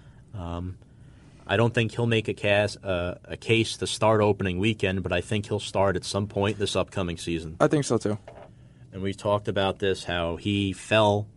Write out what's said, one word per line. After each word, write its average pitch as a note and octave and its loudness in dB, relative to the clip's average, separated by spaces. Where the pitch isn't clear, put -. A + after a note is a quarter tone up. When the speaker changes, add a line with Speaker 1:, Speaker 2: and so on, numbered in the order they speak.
Speaker 1:
Um, F2 -8
I G2+ 2
don't A#2 2
think A2+ 0
he'll A#2+ -2
make A2+ 2
a G#2 -4
case, G#2 2
uh, F2+ -4
a E2+ -10
case A2+ 0
to A2+ -4
start A2 4
opening G2+ 2
weekend, F#2+ 0
but F#2 -4
I - 2
think G#2+ -2
he'll G#2 -2
start G2 0
at F2 -4
some G2+ -2
point G2+ 0
this G2+ -2
upcoming F2+ -2
season. E2 -6
Speaker 2:
I D3 8
think D3+ 2
so, A#2 0
too. G#2 -2
Speaker 1:
And F#2+ -10
we've G2 -4
talked G#2 0
about G2 0
this, F#2+ 0
how E2+ -2
he G2+ 0
fell G#2 2